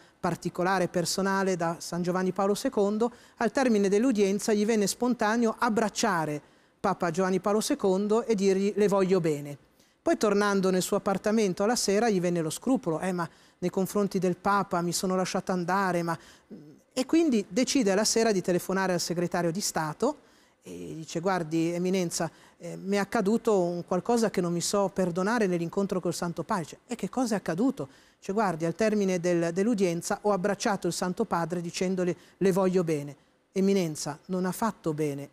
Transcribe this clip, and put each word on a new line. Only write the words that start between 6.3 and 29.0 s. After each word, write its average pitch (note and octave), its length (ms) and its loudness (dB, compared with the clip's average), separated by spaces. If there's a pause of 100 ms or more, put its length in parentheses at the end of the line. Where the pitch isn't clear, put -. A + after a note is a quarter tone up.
Papa F3+ 320 0
Giovanni F#3 280 0
Paolo G#3 220 0
secondo G#3 640 0
e A3+ 80 0
dirgli: G3 420 2
"Le G#3 120 4
voglio F#3+ 320 4
bene". D3 360 -2 (460)
Poi, E4 160 2
tornando G3+ 540 2
nel F#3 100 2
suo G3+ 160 -2
appartamento G3+ 640 0
alla A3 140 2
sera, G#3 340 2
gli G3 100 2
venne F3 220 0
lo D#3 80 -4
scrupolo: F3 500 -2
"Eh, F#3 120 -2
ma F3 180 -4 (300)
nei F3+ 100 -2
confronti G3 480 0
del F3+ 180 2
Papa G3 460 0
mi F3 120 -2
sono F#3 220 -2
lasciato F#3 360 -2
andare, F3+ 500 0
ma". E3+ 160 -4 (760)
E B3+ 120 -2
quindi C4+ 420 2
decide A3+ 440 2
alla G3 120 2
sera A3+ 280 2
di F#3+ 100 2
telefonare F#3 520 0
al F3 60 0
segretario F3 520 -2
di F#3 100 -6
Stato F3 560 -2 (460)
e F3 320 -12
dice: D#3+ 240 -8
"Guardi, E3 520 0
Eminenza, F3 580 -2 (280)
eh, E3+ 200 -12
mi F#3+ 180 -2
è G3+ 40 2
accaduto G#3+ 600 2
un F3 240 -2
qualcosa A3 460 0
che G3 100 0
non F3 100 -2
mi F3 100 -2
so G3 320 0
perdonare F#3+ 520 0
nell'incontro F3+ 540 -2
col E3+ 160 -4
Santo E3+ 280 -6
Padre". F#3+ 200 -2
Dice: - 140 -14 (100)
"E A#3+ 80 -6
che F#3+ 140 -6
cosa A#3+ 260 -2
è - 20 -2
accaduto?". F3+ 500 -2 (300)
Dice: - 160 -8
"Guardi, F3+ 320 0
al E3 80 0
termine G3+ 460 0